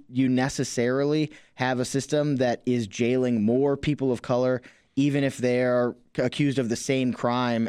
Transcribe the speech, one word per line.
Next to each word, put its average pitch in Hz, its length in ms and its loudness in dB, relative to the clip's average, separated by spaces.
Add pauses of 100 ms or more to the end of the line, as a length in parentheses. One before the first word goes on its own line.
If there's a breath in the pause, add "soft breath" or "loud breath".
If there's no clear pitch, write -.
you 127 180 2
necessarily 135 1040 0 (220 loud breath)
have 127 260 -2
a 127 60 -2
system 147 500 -2
that 123 300 0
is 123 200 0
jailing 120 560 0
more 135 360 2
people 139 340 0
of 113 80 -2
color, 127 400 0 (340 loud breath)
even 139 300 2
if 135 140 -4
they 123 240 0
are 123 340 2 (180)
c-, 135 80 -2
accused 131 360 0
of 120 100 0
the 113 80 -2
same 131 380 -2
crime 120 540 0